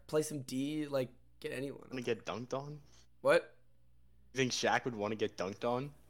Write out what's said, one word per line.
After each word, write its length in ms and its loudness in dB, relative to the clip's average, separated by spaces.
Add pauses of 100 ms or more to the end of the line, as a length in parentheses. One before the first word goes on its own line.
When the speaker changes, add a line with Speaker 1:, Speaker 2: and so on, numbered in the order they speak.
Speaker 1:
play 140 2
some 200 -6
D, 440 -2
like, 220 0 (320)
get 120 -6
anyone. 380 -6
Speaker 2:
Wanna 120 -4
get 240 0
dunked 280 -4
on? 260 -6 (420)
Speaker 1:
What? 320 6 (800)
Speaker 2:
You 40 0
think 140 2
Shaq 320 4
would 120 -2
wanna 200 0
get 200 -2
dunked 280 -4
on? 280 0 (180)